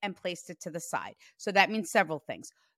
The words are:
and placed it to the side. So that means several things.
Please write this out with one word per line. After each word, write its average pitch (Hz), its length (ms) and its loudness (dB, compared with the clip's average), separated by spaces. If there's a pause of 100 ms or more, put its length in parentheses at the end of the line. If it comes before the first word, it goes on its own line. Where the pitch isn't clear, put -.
and 196 120 -4
placed - 340 -6
it 175 120 -12
to 170 100 -8
the 165 80 -8
side. - 360 -6 (220)
So - 140 -4
that 190 200 6
means 214 200 -2
several 160 280 4
things. - 320 -10 (260)